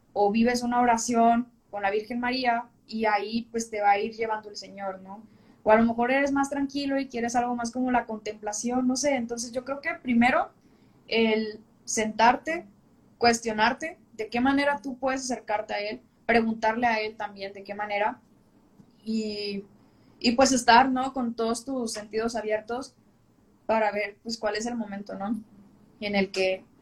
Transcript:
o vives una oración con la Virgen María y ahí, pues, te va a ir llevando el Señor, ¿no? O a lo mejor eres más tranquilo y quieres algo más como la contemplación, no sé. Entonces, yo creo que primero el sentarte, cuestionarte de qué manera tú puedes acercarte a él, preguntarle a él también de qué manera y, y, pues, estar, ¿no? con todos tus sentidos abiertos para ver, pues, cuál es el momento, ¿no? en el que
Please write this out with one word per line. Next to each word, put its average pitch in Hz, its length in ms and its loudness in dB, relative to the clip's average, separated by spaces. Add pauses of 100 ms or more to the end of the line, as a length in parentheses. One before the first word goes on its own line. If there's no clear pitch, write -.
(140)
o 202 180 2
vives 240 320 2
una 240 160 0
oración 233 680 4 (240)
con 202 120 -6
la 196 100 0
Virgen 220 260 -4
María 240 460 0 (240)
y 220 160 -4
ahí, 214 480 -2
pues, 226 180 -4
te 214 100 -6
va 202 120 4
a 202 80 4
ir 226 160 -4
llevando 214 340 -4
el 202 60 -16
Señor, 196 460 -10
¿no? 196 200 -16 (400)
O 214 100 6
a 220 40 10
lo 226 80 6
mejor 233 280 2
eres 277 180 2
más 277 180 0
tranquilo 277 480 -4
y 269 120 -4
quieres 233 260 -4
algo 247 220 0
más 233 160 -6
como 254 180 -2
la 233 160 0
contemplación, 214 800 -4
no 254 80 2
sé. 277 220 0
Entonces, 240 340 -6
yo 254 140 -8
creo 277 160 -8
que 330 100 -6 (100)
primero 254 480 2 (600)
el 220 500 2 (260)
sentarte, 233 840 2 (520)
cuestionarte 233 800 2 (140)
de 214 160 -6
qué 233 120 -2
manera 277 400 2
tú 262 160 -10
puedes 262 260 -2
acercarte 220 520 -4
a 208 60 -4
él, 214 200 -6 (240)
preguntarle 226 640 2
a 220 140 2
él 214 160 -6
también 202 360 -10
de 196 120 -14
qué 202 100 -10
manera 208 460 -2 (840)
y, 208 600 -4 (560)
y, 240 120 2
pues, 269 200 4
estar, 247 360 6
¿no? 262 240 -2
con 240 220 -4
todos 226 300 -2
tus 254 280 -4
sentidos 220 440 -4
abiertos 214 580 -4 (720)
para 220 240 2
ver, 202 320 -4
pues, 226 160 -8
cuál 214 160 -2
es 220 120 -4
el 240 100 -6
momento, 202 400 -8
¿no? 202 180 -4 (640)
en 202 160 -4
el 196 160 2
que 190 340 0 (180)